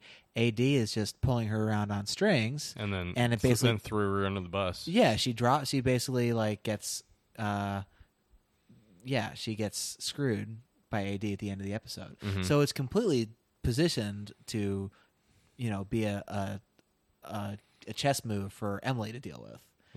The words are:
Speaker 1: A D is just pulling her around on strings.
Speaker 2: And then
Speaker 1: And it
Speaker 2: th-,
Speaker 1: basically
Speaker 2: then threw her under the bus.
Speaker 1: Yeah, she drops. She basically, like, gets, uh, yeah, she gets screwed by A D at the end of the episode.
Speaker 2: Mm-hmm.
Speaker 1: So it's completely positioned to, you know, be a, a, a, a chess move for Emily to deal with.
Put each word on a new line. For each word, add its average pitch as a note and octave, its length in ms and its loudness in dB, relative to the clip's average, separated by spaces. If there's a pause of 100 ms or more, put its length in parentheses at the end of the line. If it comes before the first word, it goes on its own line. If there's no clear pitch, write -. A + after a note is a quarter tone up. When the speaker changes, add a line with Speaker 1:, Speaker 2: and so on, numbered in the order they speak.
(340)
Speaker 1:
A A#2 160 4
D B2 240 4
is A#2 180 2
just G#2 280 -2
pulling A#2+ 260 2
her G#2+ 200 2
around G#2 240 2
on G2+ 140 -2
strings. D3 720 0
Speaker 2:
And G#2 160 -2
then F2+ 220 -2
Speaker 1:
And A#2+ 180 2
it A2+ 80 0
Speaker 2:
th-, B2+ 100 6
Speaker 1:
basically A#2+ 180 4
Speaker 2:
then A2+ 100 2
threw G2+ 400 0
her G2 80 2
under G2 140 -2
the F2+ 60 -6
bus. F#2 400 -2
Speaker 1:
Yeah, E3+ 280 6
she B2 180 0
drops. B2+ 360 2
She C3+ 120 0
basically, B2 520 2
like, G#2+ 280 0
gets, - 400 -4 (380)
uh, G2+ 420 -2 (1200)
yeah, B2+ 300 0
she - 220 -4
gets - 440 -4
screwed A2 580 -2 (340)
by A2 80 0
A G2 180 -2
D G#2 160 -2
at F#2+ 60 -6
the G#2 100 -4
end G2 120 -6
of G2 40 -6
the G2 80 -4
episode. - 460 -10
Speaker 2:
Mm-hmm. G2 240 -2
Speaker 1:
So D3 180 6
it's C#3+ 100 4
completely C#3+ 580 2 (340)
positioned A2 720 0 (140)
to, G2 440 -2 (680)
you A#2+ 140 -4
know, G2 140 -4
be A2 180 0
a, G2+ 240 -2
a, G2 340 -4 (680)
a, G2+ 300 -6 (300)
a A2 60 -8
chess - 300 0
move G2+ 300 -4
for G2+ 300 -4
Emily A#2 280 -2
to A#2+ 80 -10
deal C2 320 -12
with. - 100 -20 (360)